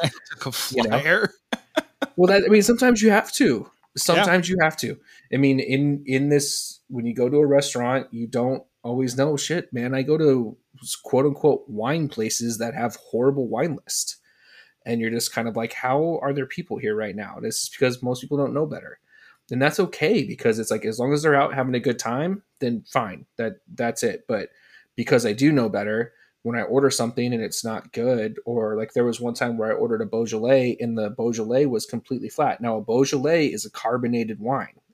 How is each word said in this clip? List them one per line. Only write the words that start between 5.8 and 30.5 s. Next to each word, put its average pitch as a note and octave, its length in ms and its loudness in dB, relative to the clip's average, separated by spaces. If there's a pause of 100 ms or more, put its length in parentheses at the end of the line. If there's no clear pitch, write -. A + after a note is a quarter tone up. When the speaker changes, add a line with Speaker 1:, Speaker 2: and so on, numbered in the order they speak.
Speaker 2:
in C3+ 220 0
this, - 600 0
when A#2+ 180 -6
you A#2 80 -2
go A#2+ 140 2
to C#3+ 100 2
a D3 80 6
restaurant, C3+ 640 0
you A#2 160 -8
don't B2 360 -2 (200)
always B2 340 -2
know. C#3+ 200 2
Shit, - 360 -4
man, B2 220 -4
I C3+ 80 0
go D3 140 2
to C3 400 2 (260)
s-, - 140 -8
quote C3+ 300 2
unquote C#3+ 420 2
wine C3+ 400 -2
places A2+ 500 -4
that A2+ 160 -4
have A#2 220 -4
horrible C3 520 0
wine C3 360 -2
lists. - 320 -8 (720)
And A#2 140 -2
you're A2+ 100 -2
just A2+ 240 -4
kind A#2 140 -2
of G#2+ 80 -6
like, A2+ 160 -4
"How D3+ 500 0
are C#3 100 -2
there C#3 140 -4
people - 320 -10
here G#2+ 160 -2
right G#2 220 -4
now?" G2 260 -12
This A2+ 220 -6
is - 40 -8
because B2 340 -2
most B2 180 -4
people C#3 180 -4
don't C3 160 -2
know D#3 120 -2
better. - 340 -12 (500)
And B2+ 100 -2
that's C#3+ 200 2
okay, F3 440 0
because A2 340 0
it's A2 120 -4
like, A2 140 -2
as A2 140 -4
long B2+ 140 0
as D3 100 0
they're D#3 120 4
out C#3 200 2
having B2+ 200 -2
a B2 60 0
good A#2+ 180 0
time, D#3 440 -4 (180)
then A#2+ 260 -2
fine. A2 400 -4 (100)
That, A2 200 -4 (180)
that's A#2 280 -4
it. A2 260 -2
But G#2 220 -4 (460)
because A#2+ 300 2
I G#2 60 0
do C3+ 200 4
know A#2+ 160 2
better, G#2 440 -2 (300)
when A#2 140 -4
I A2+ 60 -2
order C3 280 4
something B2 420 -2
and A2+ 100 -2
it's - 220 -6
not A2 280 -6
good, A#2 520 -2
or, A2 320 -2
like, A2 160 -4
there A#2+ 120 2
was A#2+ 160 -2
one A#2+ 140 -4
time A#2+ 240 -2
where A2 140 0
I - 40 -2
ordered A#2 260 0
a G#2+ 40 -4
Beaujolais A2+ 760 2